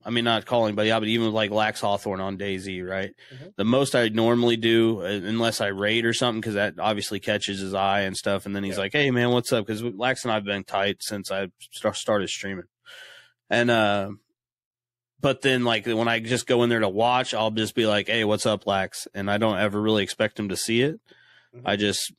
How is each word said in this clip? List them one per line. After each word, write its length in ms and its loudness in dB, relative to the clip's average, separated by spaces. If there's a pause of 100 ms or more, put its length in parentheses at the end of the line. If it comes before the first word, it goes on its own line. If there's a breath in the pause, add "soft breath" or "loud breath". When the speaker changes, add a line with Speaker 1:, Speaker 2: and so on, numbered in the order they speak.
Speaker 1:
I 80 -8
mean, 120 0
not 220 0
calling 240 2
anybody 220 0
out, 100 2
but 60 -2
even, 240 2
like, 180 0
Lax 320 0
Hawthorne 380 -2
on 180 -6
DayZ, 500 -6
right? 240 -6 (220 loud breath)
Speaker 2:
Mm-hmm. 220 -18
Speaker 1:
The 100 -2
most 300 4
I 140 4
normally 480 4
do, 440 4
uh, 60 -4
unless 540 -2
I 60 0
raid 380 0
or 80 2
something, 300 -2
'cause 100 -4
that 260 0
obviously 400 -2
catches 400 -4
his 140 -6
eye 280 0
and 140 -4
stuff, 300 -4
and 100 -6
then 80 -6
he's 120 -6
Speaker 2:
Yeah. 60 -2
Speaker 1:
like, 120 -4
"Hey, 160 2
man, 220 2
what's 200 0
up?" 140 0
'Cause 160 -6
Lax 420 -4
and 80 -2
I 40 2
have 100 -2
been 180 -4
tight 380 -2
since 300 -8
I 160 -4 (240)
st-, 240 -4
started 340 -2
streaming. 360 -10 (840 loud breath)
And, 220 2
uh, 400 2 (1080)
but 220 0
then, 220 2
like, 240 0
when 200 2
I 120 2
just 260 -2
go 160 4
in 80 6
there 120 2
to 80 2
watch, 440 2
I'll 180 0
just 220 -2
be 140 2
like, 200 2
"Hey, 180 2
what's 200 2
up, 220 0
Lax?" 480 -2
And 160 -4
I 80 2
don't 180 2
ever 240 0
really 220 2
expect 360 -2
him 100 -4
to 80 -4
see 240 0
it. 180 0 (560 soft breath)
Speaker 2:
Mm-hmm. 120 -14
Speaker 1:
I 100 2
just, 420 -2